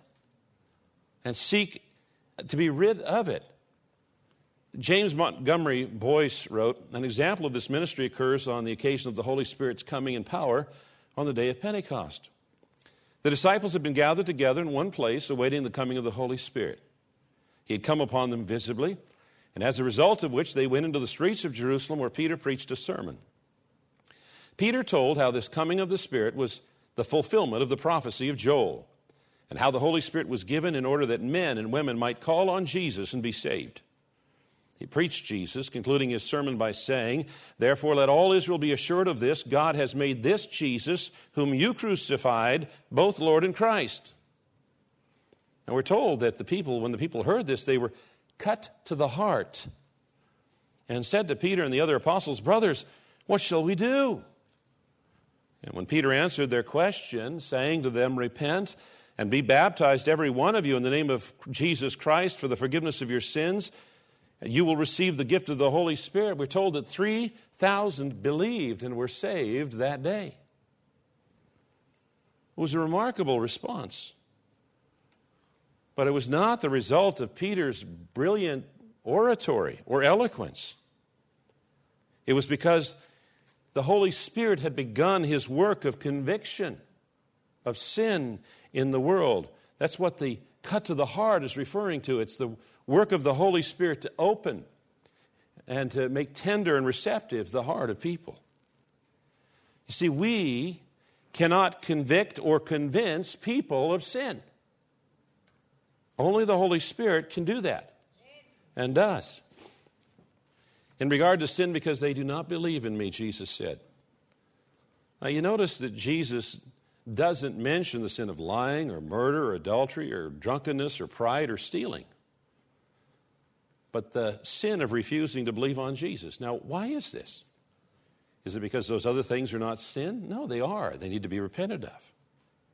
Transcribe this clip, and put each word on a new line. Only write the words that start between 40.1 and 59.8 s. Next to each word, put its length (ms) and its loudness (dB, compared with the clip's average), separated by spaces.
this 240 2
Jesus, 640 -2
whom 200 2
you 220 4
crucified, 920 2
both 280 4
Lord 240 6
and 120 0
Christ.'" 580 0
Now 80 -4
we're 80 2
told 380 2
that 180 2
the 40 -8
people, 380 -2
when 100 -2
the 60 -4
people 260 -4
heard 220 2
this, 180 -2
they 140 2
were 160 -2
cut 460 -4
to 100 -6
the 140 2
heart 580 -2
and 160 -4
said 220 2
to 80 -2
Peter 280 0
and 80 0
the 80 2
other 160 4
apostles, 460 0
"Brothers, 420 4
what 120 4
shall 240 2
we 120 2
do?" 480 2
And 140 -14
when 100 -6
Peter 260 2
answered 380 2
their 140 2
question, 760 -2
saying 440 -2
to 80 0
them, 260 0
"Repent 580 -2
and 140 -2
be 120 4
baptized, 680 6